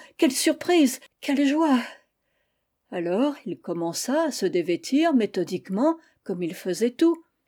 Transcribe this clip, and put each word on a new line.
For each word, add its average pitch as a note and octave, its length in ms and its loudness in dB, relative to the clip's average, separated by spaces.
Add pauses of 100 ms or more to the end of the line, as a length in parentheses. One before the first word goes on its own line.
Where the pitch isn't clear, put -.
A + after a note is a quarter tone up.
(180)
Quelle D4 140 4
surprise! D#4 680 2 (220)
Quelle C#4+ 260 0
joie! D4 320 2 (1120)
Alors F#3+ 440 0 (100)
il E3+ 140 -8
commença E3+ 640 -4
à D#4 80 -2
se - 140 -6
dévêtir F3+ 680 0
méthodiquement, G3+ 840 0 (260)
comme F3+ 200 -6
il E3+ 100 -4
faisait F#3+ 380 -2
tout, E4 320 2 (240)